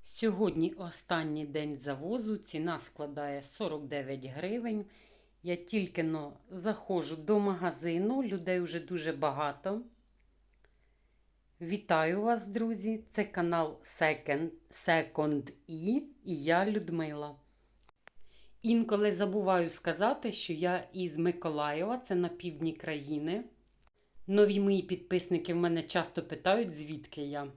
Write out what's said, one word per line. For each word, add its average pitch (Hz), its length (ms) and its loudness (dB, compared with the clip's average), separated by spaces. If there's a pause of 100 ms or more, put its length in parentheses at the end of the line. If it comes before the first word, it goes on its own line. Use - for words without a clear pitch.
Сьогодні 180 640 2
останній 156 720 -2
день 147 300 -4
завозу, 175 600 -4
ціна 165 420 -4
складає 143 640 -6
сорок 151 440 -4
дев'ять 135 400 -6
гривень. 208 580 -4 (580)
Я 175 140 -2
тільки 175 460 -2
но 156 300 -2 (180)
заходжу 180 640 -2
до 202 240 2
магазину, 185 840 2
людей 185 380 0
вже 170 200 -2
дуже 160 320 -2
багато. 147 680 -2 (1800)
Вітаю 175 600 2
вас, 233 240 2
друзі! 220 600 0
Це - 180 0
канал 170 580 0
Second, 156 680 2 (220)
Second 156 840 2 (160)
E 175 340 0 (220)
і 175 180 -2
я 170 240 4
Людмила. 160 680 -4 (1300)
Інколи 220 500 4
забуваю 185 580 2
сказати, 202 640 0
що - 200 0
я 175 400 0
із 170 260 -4
Миколаєва, 175 800 0
це 226 160 -4
на 175 140 2
півдні 160 440 -4
країни. 156 720 -4 (840)
Нові 202 340 6
мої 196 220 4
підписники 175 720 0
в - 20 2
мене 165 260 4
часто 165 400 0
питають, 185 520 2
звідки 151 480 -8
я. 143 340 -6